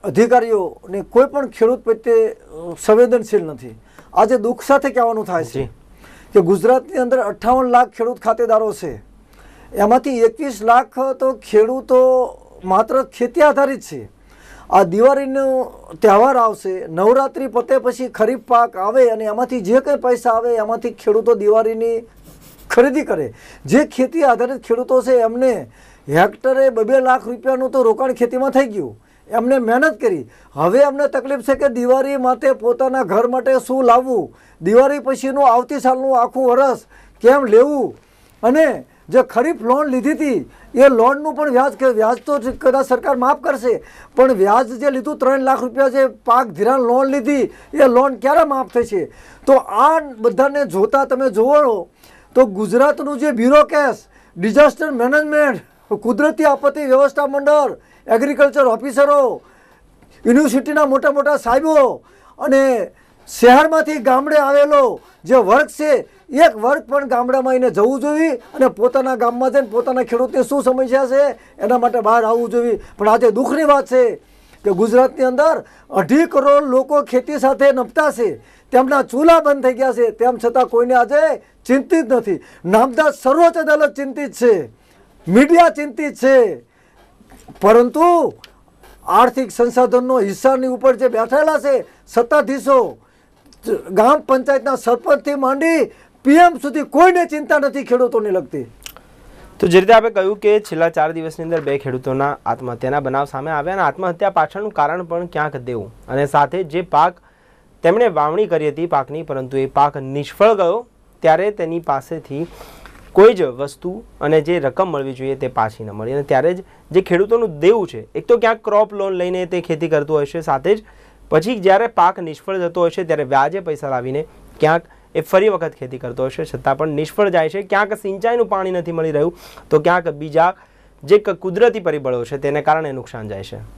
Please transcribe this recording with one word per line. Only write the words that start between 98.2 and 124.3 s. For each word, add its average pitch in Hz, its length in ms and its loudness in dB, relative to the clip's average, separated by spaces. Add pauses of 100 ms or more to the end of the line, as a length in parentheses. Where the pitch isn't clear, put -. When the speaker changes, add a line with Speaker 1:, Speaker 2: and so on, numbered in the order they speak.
Speaker 1:
લગતી. 151 320 -6 (960)
Speaker 2:
તો 190 80 2
જે 175 120 6
રીતે 196 140 4
આપણે 226 160 6
કહ્યું 202 300 -2
કે 208 200 2
છેલ્લા 165 300 -2
ચાર 160 220 -2
દિવસની 160 320 -10
અંદર 165 180 -4
બે 139 160 -2
ખેડૂતોના 135 680 -4
આત્મહત્યાના 127 540 -6
બનાવ 135 260 -4
સામે 143 260 -10
આવ્યા 151 220 -6
અને - 80 -4
આત્મહત્યા 175 480 -2
પાછળનું 190 420 -4
કારણ 160 320 -4
પણ 170 220 -8
ક્યાંક 151 320 -6
દેવું 120 340 -10 (160)
અને 135 180 -2
સાથે 147 380 0
જે 160 180 -6
પાક 170 320 0 (720)
તેમણે 214 240 2
વાવણી 175 400 -2
કરી 156 220 -2
હતી 151 160 -6
પાકની, 151 380 -4
પરંતુ 135 340 -8
એ 135 80 -2
પાક 143 320 0
નિષ્ફળ 143 560 -2
ગયો, 196 340 -2 (320)
ત્યારે 170 320 0
તેની 170 280 -8
પાસેથી 156 680 -8 (640)
કોઈ 214 220 6
જ 185 100 -2
વસ્તુ 143 600 -8 (180)
અને 151 200 2
જે 170 180 -2
રકમ 139 280 -2
મળવી 139 260 -6
જોઈએ 135 220 -6
તે 135 120 -6
પાછી 113 360 -6
ન 107 80 -14
મળી 110 200 -10
અને 139 120 -4
ત્યારે 143 300 0
જ 185 100 -10 (280)
જે 180 100 2
ખેડૂતોનું 196 580 -2
દેવું 190 280 2
છે, 110 280 -16
એક 165 120 -10
તો 240 100 2
ક્યાંક 226 240 -2
ક્રોપ 208 320 0
લોન 196 200 -6
લઈને 180 320 -4
તે 175 160 -6
ખેતી 160 280 -6
કરતું 151 260 -2
હોય 143 100 0
છે, 165 160 -10
સાથે 156 340 -2
જ 220 80 -14 (460)
પછી 196 300 0
જ્યારે 190 280 2
પાક 185 320 0
નિષ્ફળ 175 380 -8
જતો 175 240 -4
હોય 170 80 2
છે 185 140 -6
ત્યારે 151 200 -2
વ્યાજે 139 360 0
પૈસા 156 300 -8
લાવીને 131 360 -6 (340)